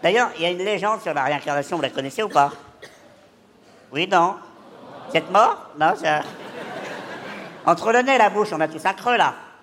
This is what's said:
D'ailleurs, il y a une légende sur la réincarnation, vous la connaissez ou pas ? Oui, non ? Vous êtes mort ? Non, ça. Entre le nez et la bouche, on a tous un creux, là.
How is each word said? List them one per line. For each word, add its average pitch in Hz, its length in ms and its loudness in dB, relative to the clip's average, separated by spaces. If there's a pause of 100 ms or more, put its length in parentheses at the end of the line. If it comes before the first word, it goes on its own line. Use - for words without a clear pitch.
D'ailleurs, 208 360 2
il 160 40 -4
y 165 40 0
a 175 40 2
une 180 160 -4
légende 202 360 -2
sur 170 120 -4
la 143 100 0
réincarnation, 143 520 -2
vous 156 80 -2
la 131 80 -2
connaissez 139 320 -4
ou 208 60 -4
pas ? 143 220 4 (1400)
Oui, 156 160 -2
non ? 185 300 4 (720)
Vous - 80 0
êtes 160 120 -2
mort ? 226 380 4 (120)
Non, 165 160 4
ça. 151 260 0 (1500)
Entre 170 240 2
le 240 100 6
nez 262 140 4
et - 20 4
la 214 140 6
bouche, 202 220 0
on 156 60 -4
a 156 80 2
tous 156 180 -10
un 190 80 2
creux, 233 240 0
là. 151 180 2 (280)